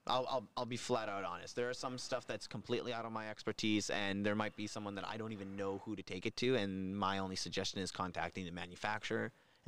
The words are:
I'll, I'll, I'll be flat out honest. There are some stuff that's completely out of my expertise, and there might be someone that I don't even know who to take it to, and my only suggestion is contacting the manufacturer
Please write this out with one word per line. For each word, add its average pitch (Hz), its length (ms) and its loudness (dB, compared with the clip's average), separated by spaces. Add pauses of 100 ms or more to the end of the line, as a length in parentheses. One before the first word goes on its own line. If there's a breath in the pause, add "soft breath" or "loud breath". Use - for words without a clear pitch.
I'll, 127 240 4
I'll, 117 180 0 (100)
I'll 123 80 0
be 117 120 -2
flat 113 320 2
out 98 140 -2
honest. 87 320 -4
There 123 140 2
are 127 40 0
some 127 240 -4
stuff 123 300 -2
that's 110 180 -4
completely 117 480 -2
out 113 120 -2
of 113 60 -4
my 110 180 -4
expertise, 107 600 2
and 101 360 2
there 104 100 6
might 107 200 2
be 104 120 -4
someone 101 280 -4
that 95 120 -4
I 110 100 -4
don't 110 140 -4
even 98 240 -8
know 98 300 0
who 110 100 -2
to 92 80 -6
take 92 220 -4
it 113 120 0
to, 127 180 6
and 95 420 2
my 98 220 2
only 95 180 -2
suggestion 95 440 -2
is 90 100 0
contacting 87 540 -2
the 82 60 -6
manufacturer 104 800 -2 (360 soft breath)